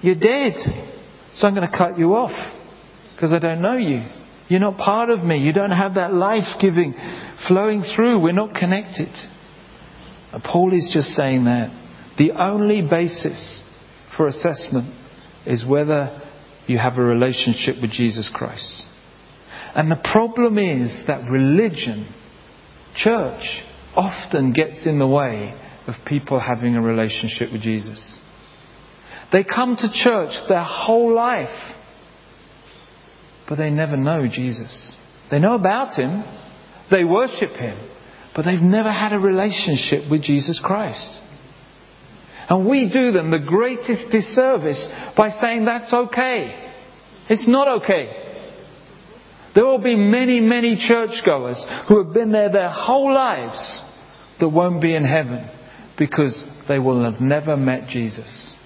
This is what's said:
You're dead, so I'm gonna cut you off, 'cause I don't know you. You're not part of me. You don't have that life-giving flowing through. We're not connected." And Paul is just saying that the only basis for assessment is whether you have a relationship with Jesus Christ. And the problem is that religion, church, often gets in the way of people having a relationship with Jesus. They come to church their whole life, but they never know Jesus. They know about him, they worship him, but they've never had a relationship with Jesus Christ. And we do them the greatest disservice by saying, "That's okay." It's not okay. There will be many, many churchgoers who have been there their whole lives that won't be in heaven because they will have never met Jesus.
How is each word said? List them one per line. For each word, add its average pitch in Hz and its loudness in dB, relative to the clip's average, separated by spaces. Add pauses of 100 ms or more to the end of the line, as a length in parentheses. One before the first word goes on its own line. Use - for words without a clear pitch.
You're 185 4
dead, 233 2 (760)
so - 2
I'm 196 2
gonna 185 -2
cut 180 -2
you 170 4
off, 233 -2 (840)
'cause 160 2
I 170 2
don't 165 -2
know 220 0
you. 147 -2 (440)
You're 185 2
not 196 0
part 226 0
of 214 2
me. 165 2
You 143 2
don't 202 2
have 190 0
that 185 0
life-giving 185 2 (520)
flowing 202 2
through. 226 2
We're 165 2
not 214 0
connected." 185 -2 (1200)
And 117 -12
Paul 185 2
is 170 0
just 147 0
saying 131 2
that 120 2 (480)
the 151 6
only 208 2
basis 165 -2 (540)
for 156 2
assessment 135 -4 (580)
is 120 -2
whether 143 0 (580)
you 123 2
have 123 0
a 127 2
relationship 123 2
with 113 -4
Jesus 113 -2
Christ. - -10 (880)
And 156 0
the 160 0
problem 226 2
is 139 -2
that 127 -4
religion, 139 2 (880)
church, - -2 (320)
often 165 0
gets 156 -2
in 151 2
the 135 4
way 120 0 (340)
of 117 -10 (100)
people 139 -2
having 120 -2
a 117 0
relationship 113 -2
with 110 -8
Jesus. 110 -8 (1120)
They 190 4
come 247 -2
to 220 -2
church 214 0 (160)
their 175 2
whole 226 2
life, 226 -2 (1700)
but 147 -6
they 151 -2
never 147 0
know 143 0
Jesus. 117 -6 (340)
They 143 2
know 208 4
about 220 0
him, 156 -2 (680)
they 180 4
worship 202 0
him, 107 -8 (580)
but 156 -2
they've 175 2
never 214 4
had 208 -2
a 208 0
relationship 185 0
with 151 2
Jesus 143 0
Christ. 196 -6 (1300)
And 185 2
we 254 2
do 247 2
them 165 2
the 160 2
greatest 226 -2
disservice 220 0 (300)
by 214 4
saying, 226 -2
"That's 233 -2
okay." 247 0 (760)
It's 220 2
not 277 6
okay. 190 0 (1400)
There 220 6
will 262 2
be 240 2
many, 240 4
many 233 2
churchgoers 185 0 (220)
who 208 10
have 165 -2
been 220 2
there 208 4
their 180 2
whole 269 2
lives 175 -2 (580)
that 165 2
won't 170 2
be 165 2
in 151 0
heaven 139 0 (500)
because 143 0 (220)
they 139 0
will 127 2
have 113 -2
never 147 0
met 131 -2
Jesus. - -8 (100)